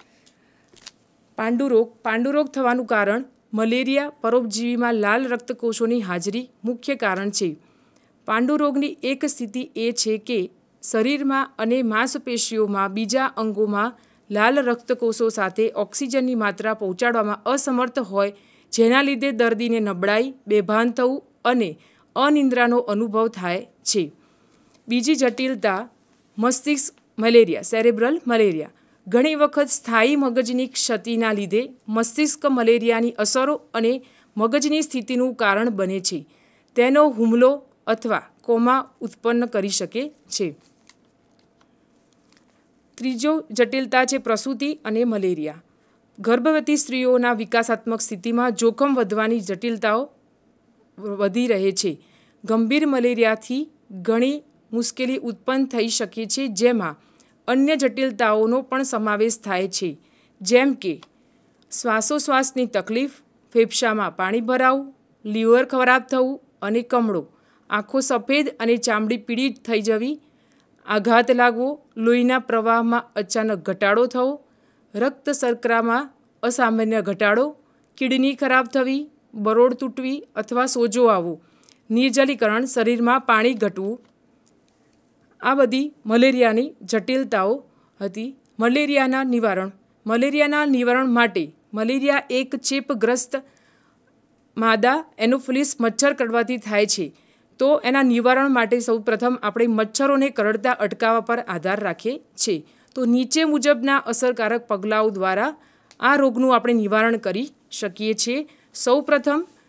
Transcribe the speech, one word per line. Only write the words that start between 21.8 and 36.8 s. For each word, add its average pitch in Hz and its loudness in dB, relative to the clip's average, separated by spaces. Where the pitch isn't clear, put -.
અનિદ્રાનો 254 2
અનુભવ 220 -2
થાય 185 -6
છે. 170 -2
બીજી 240 0
જટિલતા 240 -2
મસ્તિષ્ક 269 0
મલેરિયા, 220 4
સેરેબ્રલ 233 0
મલેરિયા. 202 0
ઘણી 254 2
વખત 294 2
સ્થાયી 247 2
મગજની 254 0
ક્ષતિના 226 -2
લીધે 208 -2
મસ્તિષ્ક 233 -2
મલેરિયાની 233 2
અસરો 262 0
અને 233 0
મગજની 285 0
સ્થિતિનું 254 -2
કારણ 214 2
બને 190 -4
છે. 175 -6
તેનો 277 6